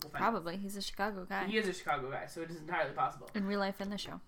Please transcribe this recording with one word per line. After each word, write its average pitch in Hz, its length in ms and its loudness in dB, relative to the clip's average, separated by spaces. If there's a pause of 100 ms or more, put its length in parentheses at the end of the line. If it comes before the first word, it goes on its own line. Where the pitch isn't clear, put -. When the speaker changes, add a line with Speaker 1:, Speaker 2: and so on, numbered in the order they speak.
Speaker 1:
We'll - 80 -10
find - 120 2
out. 220 80 6
Speaker 2:
Probably. 170 260 0
He's 196 180 -4
a 196 60 -4
Chicago 196 480 0
guy. 196 180 2
Speaker 1:
He 220 100 2
is 202 100 4
a 180 60 2
Chicago 139 360 0
guy, - 180 -2
so 170 140 -8
it 160 80 -6
is 165 80 -6
entirely 156 360 0
possible. 180 420 0
Speaker 2:
In 202 100 2
real 202 140 2
life, 196 220 2
in 196 80 -2
the 202 80 -2
show. 180 300 -6